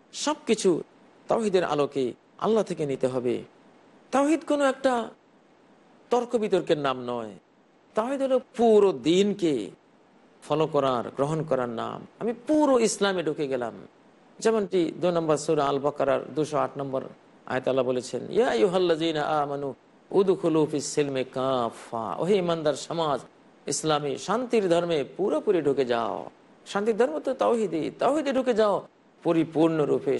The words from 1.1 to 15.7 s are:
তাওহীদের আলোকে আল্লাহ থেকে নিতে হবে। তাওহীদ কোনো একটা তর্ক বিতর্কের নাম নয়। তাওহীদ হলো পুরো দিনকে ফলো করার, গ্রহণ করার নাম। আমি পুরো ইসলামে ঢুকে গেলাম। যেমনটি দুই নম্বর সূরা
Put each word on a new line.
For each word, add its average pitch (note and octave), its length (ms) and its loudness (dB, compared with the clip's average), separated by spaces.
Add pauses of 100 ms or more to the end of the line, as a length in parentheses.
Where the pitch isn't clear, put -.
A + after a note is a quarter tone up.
তাওহীদের F#3+ 440 2
আলোকে C#3 320 0 (400)
আল্লাহ G#3+ 260 2
থেকে D#3 220 -4
নিতে B2+ 220 -2
হবে। B2 200 -2 (800)
তাওহীদ C#4+ 380 2
কোনো C#4+ 220 2
একটা C4 220 0 (1160)
তর্ক A#3+ 220 0 (100)
বিতর্কের E3+ 440 0
নাম C3 100 0 (140)
নয়। A2+ 220 -6 (640)
তাওহীদ B3+ 300 -2
হলো B3+ 120 2 (200)
পুরো G#3+ 300 8 (200)
দিনকে F3+ 460 2 (880)
ফলো D3+ 320 0
করার, C3 300 2 (140)
গ্রহণ D3+ 220 0 (100)
করার B2 200 0 (120)
নাম। A2+ 160 -8 (240)
আমি A#3 100 -2 (160)
পুরো D4+ 260 4 (140)
ইসলামে G3 400 0
ঢুকে D3+ 240 -4
গেলাম। A#2+ 220 -4 (640)
যেমনটি G#3 420 2 (200)
দুই F3 180 2
নম্বর D#3 260 2
সূরা D3 260 2